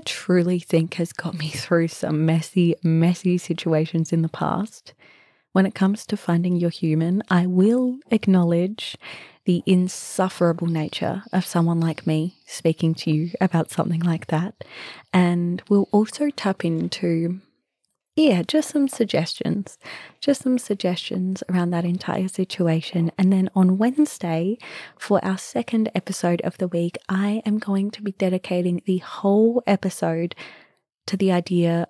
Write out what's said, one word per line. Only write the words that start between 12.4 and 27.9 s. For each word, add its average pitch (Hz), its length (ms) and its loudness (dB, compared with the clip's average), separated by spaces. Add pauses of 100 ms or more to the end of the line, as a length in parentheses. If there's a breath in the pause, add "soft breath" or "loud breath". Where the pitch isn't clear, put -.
speaking 165 480 0
to - 160 -4
you 156 200 0 (100)
about 170 320 0
something 165 280 -2
like 170 280 -2
that. 170 260 -2 (580 loud breath)
And 175 560 2
we'll 202 220 2
also 220 400 2
tap - 340 -4
into, 170 760 -2 (760)
yeah, 254 260 4
just 302 260 0
some 277 180 0
suggestions, - 920 -2 (420 loud breath)
just - 220 0
some 254 160 2
suggestions 190 880 -4
around 180 220 0
that 175 160 0
entire 185 420 -2
situation. 170 880 0
And 190 160 4
then 190 220 2
on 185 240 4
Wednesday, 220 800 0 (400 loud breath)
for - 260 0
our 190 140 -2
second 226 560 -2
episode 180 480 -2
of - 160 -6
the 180 100 -2
week, 170 300 -2 (100)
I 202 380 0
am 214 120 0
going 202 340 -2